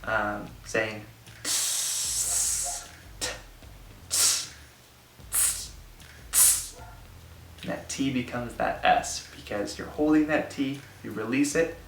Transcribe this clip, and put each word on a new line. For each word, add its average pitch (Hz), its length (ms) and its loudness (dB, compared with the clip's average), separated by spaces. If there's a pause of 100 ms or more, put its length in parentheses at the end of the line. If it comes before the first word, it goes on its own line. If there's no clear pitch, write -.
um, 104 440 0 (180)
saying 110 360 -2 (420)
tss, - 1400 0 (320)
t, - 100 -4 (800)
tss, - 440 2 (760)
tss, - 400 2 (600)
tss. - 500 4 (800)
And - 100 -6
that - 180 -6
T 135 220 0
becomes 123 440 -2
that - 280 0
S - 520 4
because 101 420 -4
you're 107 100 -6
holding 151 400 6
that 151 240 2
T, 135 280 -2 (240)
you 113 80 -8
release 120 440 2
it 165 220 2 (100)